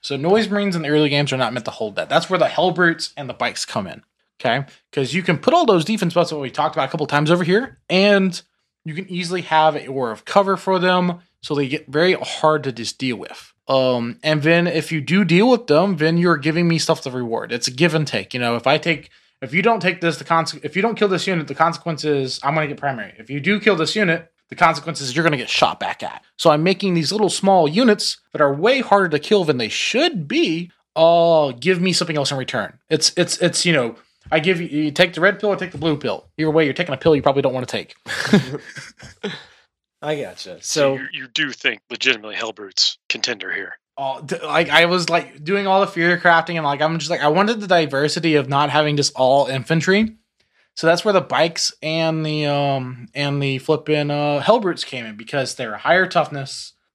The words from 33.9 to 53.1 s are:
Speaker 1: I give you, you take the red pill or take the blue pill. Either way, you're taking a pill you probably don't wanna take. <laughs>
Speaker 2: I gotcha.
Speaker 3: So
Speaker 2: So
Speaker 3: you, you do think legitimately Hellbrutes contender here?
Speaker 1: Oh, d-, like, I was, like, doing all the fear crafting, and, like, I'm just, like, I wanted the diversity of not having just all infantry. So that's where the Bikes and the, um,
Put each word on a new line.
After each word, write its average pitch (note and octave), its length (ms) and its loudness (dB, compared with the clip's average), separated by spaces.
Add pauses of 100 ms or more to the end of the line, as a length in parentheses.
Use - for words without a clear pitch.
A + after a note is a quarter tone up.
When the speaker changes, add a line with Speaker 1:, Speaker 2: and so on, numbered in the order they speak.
Speaker 1:
I D#3+ 80 2
give E3+ 220 0
you, E3+ 60 -6
you D3+ 240 -2
take F3 220 2
the D#3+ 80 -4
red G3 180 2
pill G#3+ 100 -2
or G3 60 0
take F3+ 160 -8
the - 80 -16
blue D3+ 180 0
pill. B2 280 -6 (120)
Either D#3 140 -2
way, D#3 140 2
you're C3+ 80 -2
taking F3+ 200 -6
a E3 40 -8
pill D#3+ 180 4
you C3+ 80 -2
probably C#3 180 2
don't C3 120 0
wanna B2+ 120 -6
take. - 340 -8
<laughs> - 60 -20 (2000)
Speaker 2:
I D3 200 -4
gotcha. F2+ 400 -14
Speaker 3:
So - 0 -
Speaker 2:
So C#3 340 0
Speaker 3:
you, C3+ 180 -10
you C3 140 -14
do C#3 240 -4
think A2+ 380 -4
legitimately A2 460 -2
Hellbrutes G#2 600 -4 (120)
contender G#2 420 -4
here? F#2+ 280 -10 (180)
Speaker 1:
Oh, C#3 240 -8
d-, E3 220 -8
like, D#3 260 -2
I D#3+ 160 2
was, E3+ 240 0
like, D#3+ 340 -2
doing G3 240 -2
all F#3+ 140 4
the F#3+ 60 2
fear F3 300 0
crafting, E3+ 380 2
and, D#3 100 -4
like, C#3+ 160 -2
I'm D#3+ 180 0
just, D3 100 -8
like, D#3 120 -2
I D3 80 2
wanted G#3 320 0
the G3+ 60 -10
diversity D#3 680 0
of C3+ 140 0
not C#3 200 0
having D3+ 280 0
just C#3 180 0
all C3 320 2
infantry. E3 680 0 (600)
So - 100 -4
that's E3+ 200 4
where G#3+ 80 2
the F#3 80 4
Bikes D#3 600 -2
and D#3+ 440 -2
the, D3+ 200 -4
um, C3+ 680 -4